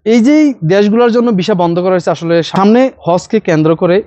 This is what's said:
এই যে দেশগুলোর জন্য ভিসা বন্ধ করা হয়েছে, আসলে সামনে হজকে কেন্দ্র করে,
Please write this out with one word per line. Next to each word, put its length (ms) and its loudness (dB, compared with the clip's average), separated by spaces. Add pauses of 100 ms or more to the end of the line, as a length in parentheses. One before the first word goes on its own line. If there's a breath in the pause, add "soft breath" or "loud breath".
এই 140 2
যে 340 2 (120)
দেশগুলোর 460 2
জন্য 200 0
ভিসা 220 -2
বন্ধ 260 -2
করা 120 -2
হয়েছে, 200 -2
আসলে 320 -2
সামনে 540 0
হজকে 420 -2
কেন্দ্র 360 0
করে, 320 0